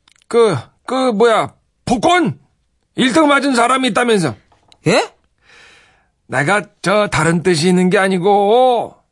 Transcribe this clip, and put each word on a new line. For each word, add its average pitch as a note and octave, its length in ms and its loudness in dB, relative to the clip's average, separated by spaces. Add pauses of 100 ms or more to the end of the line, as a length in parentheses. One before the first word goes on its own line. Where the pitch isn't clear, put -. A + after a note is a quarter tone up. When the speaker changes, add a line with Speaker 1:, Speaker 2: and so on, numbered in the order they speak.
(280)
Speaker 1:
그, A3+ 280 2 (300)
그, B3+ 260 -2
뭐야, G#3 400 0 (320)
복권 D4 540 0 (580)
일 B3 160 0
등 D#4 160 2
맞은 C#4 260 0
사람이 B3+ 340 0
있다면서. G#3 460 -2 (520)
Speaker 2:
예? C#4 260 0 (1120)
Speaker 1:
내가 C#3 360 -2 (200)
저 G3+ 260 0
다른 D#3+ 340 -2
뜻이 F3+ 260 0
있는 F#3 220 2
게 G3+ 80 2
아니고 G3+ 960 0 (180)